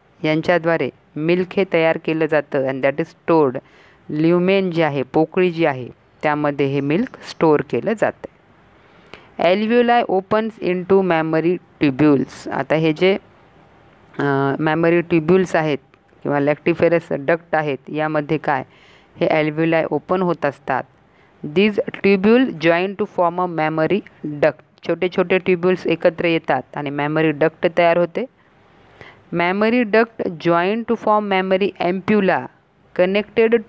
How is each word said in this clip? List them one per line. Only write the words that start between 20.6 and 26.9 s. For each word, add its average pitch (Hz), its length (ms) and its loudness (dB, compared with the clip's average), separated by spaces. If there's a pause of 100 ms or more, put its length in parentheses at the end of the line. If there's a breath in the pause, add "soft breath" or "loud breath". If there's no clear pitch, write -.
these 196 300 0
tubule 208 760 2
join 165 440 0
to 208 80 -4 (140)
form 175 200 0
a 180 180 -4
mammary 156 440 -2 (240)
duct. 151 640 -4
छोटे 170 200 -2
छोटे 185 300 0
tubules 185 480 0
एकत्र 165 380 0
येतात 160 380 0 (120)
आणि 147 160 -8